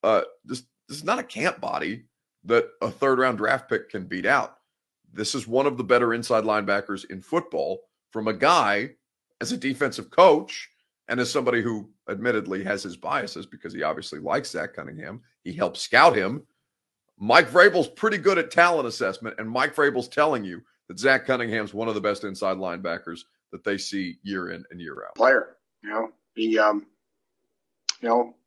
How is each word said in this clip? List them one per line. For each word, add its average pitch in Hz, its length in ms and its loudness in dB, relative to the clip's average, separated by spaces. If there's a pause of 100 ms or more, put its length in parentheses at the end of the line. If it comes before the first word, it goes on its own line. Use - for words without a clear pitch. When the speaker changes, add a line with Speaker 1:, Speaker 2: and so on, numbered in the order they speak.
Speaker 1:
uh, 107 200 4 (220)
this, - 180 -10 (260)
this 139 80 -14
is 151 80 -14
not 220 140 0
a 247 40 -8
camp - 380 -4
body - 440 -6 (400)
that 117 240 4 (120)
a 110 100 -2
third-round 127 460 2
draft 107 320 0
pick - 220 -2
can 92 160 -8
beat 90 180 -8
out. 127 320 0 (560)
This 107 220 -6
is 123 120 -6
one 127 200 2
of 127 100 -2
the 120 80 -6
better 120 300 4
inside 117 300 0
linebackers 101 680 -2
in 95 100 -12
football - 640 -4 (280)
from 110 180 -4
a 110 40 0
guy 120 600 2 (500)
as 104 100 -6
a - 60 -6
defensive 131 520 -4
coach - 600 4 (380)
and 120 120 -2
as 120 100 0
somebody 123 300 0
who 107 300 -4 (180)
admittedly 101 560 -2
has 98 180 -4
his 85 140 -10
biases 101 480 -6
because - 300 -16
he 76 80 -6
obviously 76 360 -6
likes 113 320 -4
Zach - 220 -8
Cunningham. 80 480 -14 (240)
He - 80 -10
helped 101 240 -4
scout 147 400 6
him. 107 300 -2 (720)
Mike 123 320 6
Vrabel's 175 380 6
pretty 208 280 -2
good 180 220 2
at 160 120 -2
talent 170 380 4
assessment, 110 500 -6
and 110 120 -8
Mike 131 240 0
Vrabel's 135 340 0
telling 147 340 0
you 87 200 -10 (260)
that 92 100 -14
Zach 131 280 2
Cunningham's 113 480 -2
one 110 120 -4
of 110 80 -2
the 104 60 -2
best 104 240 -2
inside 95 320 -4
linebackers 90 640 -8 (320)
that 95 100 -16
they 101 140 -2
see 95 460 -8
year 92 300 -6
in 87 180 -14
and 87 100 -16
year 76 240 -12
out. 50 120 -16
Speaker 2:
Player, 127 400 2 (260)
you 104 80 -12
know, 113 220 -6 (220)
he, 110 240 0
um, 107 280 2 (1120)
you 117 80 -4
know 240 260 0 (120)